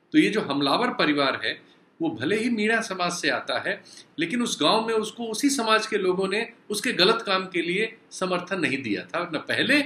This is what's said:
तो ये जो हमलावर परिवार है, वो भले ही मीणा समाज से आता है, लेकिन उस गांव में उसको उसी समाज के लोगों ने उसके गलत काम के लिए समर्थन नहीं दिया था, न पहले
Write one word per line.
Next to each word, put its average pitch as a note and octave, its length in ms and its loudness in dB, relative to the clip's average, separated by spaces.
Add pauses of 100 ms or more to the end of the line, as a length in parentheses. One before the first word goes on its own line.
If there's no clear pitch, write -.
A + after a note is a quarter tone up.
(100)
तो D#3 80 4
ये F#3 100 6
जो G3+ 120 0
हमलावर D3 480 0
परिवार C#3+ 560 2
है, C#3 240 -6 (320)
वो D#3+ 80 -2
भले D3+ 280 -2
ही A3+ 120 0
मीणा A3 320 0
समाज F3+ 300 -2
से - 180 -2
आता B2 300 -2
है, F#3 240 -6 (360)
लेकिन E3+ 220 -2
उस - 200 -2
गांव G#3 260 4
में - 60 -2
उसको - 320 -4
उसी A3+ 240 2
समाज G#3+ 380 2
के G#3+ 100 0
लोगों F#3 300 0
ने G#3+ 260 -4 (160)
उसके G#3 220 -2
गलत A3 340 4
काम F#3+ 220 0
के E3 140 -4
लिए F3+ 360 -2 (140)
समर्थन F3+ 480 -4
नहीं C#3 220 0
दिया G2 240 -2
था, E3+ 300 -4
न - 20 0
पहले F3+ 480 2